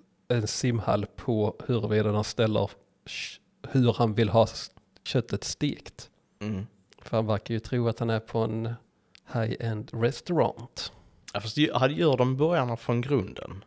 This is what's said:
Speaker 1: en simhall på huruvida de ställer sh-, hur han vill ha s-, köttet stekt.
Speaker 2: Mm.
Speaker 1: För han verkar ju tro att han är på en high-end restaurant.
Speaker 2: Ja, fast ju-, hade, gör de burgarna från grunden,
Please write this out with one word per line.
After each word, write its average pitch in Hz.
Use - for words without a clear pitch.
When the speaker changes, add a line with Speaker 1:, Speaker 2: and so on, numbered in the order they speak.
Speaker 1:
en 120
simhall 113
på 110
huruvida 107
de 107
ställer 107
sh-, -
hur 120
han 113
vill 110
ha 113
s-, -
köttet -
stekt. -
Speaker 2:
Mm. 104
Speaker 1:
För -
han 110
verkar 107
ju 113
tro 120
att 113
han 120
är 113
på -
en 113
high-end 113
restaurant. 123
Speaker 2:
Ja, 104
fast 110
ju-, 151
hade, 131
gör 156
de 127
burgarna 139
från 120
grunden, 104